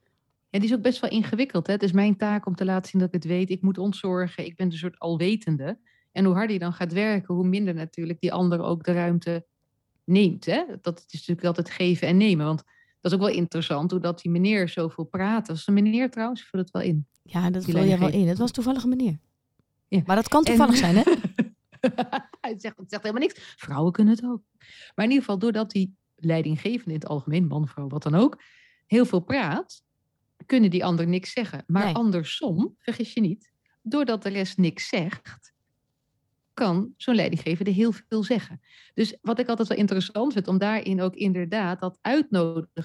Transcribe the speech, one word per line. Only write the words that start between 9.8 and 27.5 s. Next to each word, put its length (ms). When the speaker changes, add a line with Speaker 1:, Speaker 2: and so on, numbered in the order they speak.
Speaker 1:
neemt, 420
hè? 160
Dat 280
is 100
natuurlijk 280
altijd 240
geven 380
en 80
nemen. 300
Want 160
dat 120
is 60
ook 60
wel 100
interessant, 560
hoe 100
dat 200
die 100
meneer 380
zoveel 360
praat. 440
Was 100
het 100
een 60
meneer 360
trouwens? 300
Ik 60
vul 140
het 100
wel 120
in. 240
Speaker 2:
Ja, 280
dat 140
Speaker 1:
Die 100
Speaker 2:
vul 0
jij 0
wel 80
Speaker 1:
leidinggevende. 240
Speaker 2:
in. 60
Het 100
was 120
toevallig 320
een 60
meneer. 300
Speaker 1:
Ja. 180
Speaker 2:
Maar 100
dat 120
kan 140
Speaker 1:
En 40
Speaker 2:
toevallig 300
zijn, 200
hè? 60
Speaker 1:
<laughs> 100
Hij 180
zegt, 180
het 140
zegt 120
helemaal 240
niks. 300
Vrouwen 360
kunnen 220
het 100
ook. 180
Maar 100
in 60
ieder 140
geval, 140
doordat 320
die 240
leidinggevende 760
in 60
het 80
algemeen, 380
man, 220